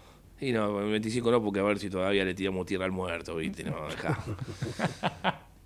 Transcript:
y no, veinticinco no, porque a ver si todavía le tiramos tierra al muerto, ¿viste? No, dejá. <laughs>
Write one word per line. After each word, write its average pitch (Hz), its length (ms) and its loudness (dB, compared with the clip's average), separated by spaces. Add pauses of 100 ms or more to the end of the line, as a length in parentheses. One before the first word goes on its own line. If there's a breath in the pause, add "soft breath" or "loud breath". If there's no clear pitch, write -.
(400 soft breath)
y 131 140 0
no, 107 220 2
veinticinco 110 540 2
no, 120 140 6
porque 101 160 2
a 95 40 4
ver 104 140 4
si 98 120 -4
todavía 95 340 2
le 92 100 2
tiramos 92 320 0
tierra 92 200 0
al 92 60 0
muerto, 87 440 -4
¿viste? 80 300 -4
No, 78 220 -4
dejá. - 360 -2
<laughs> - 1200 -4 (200)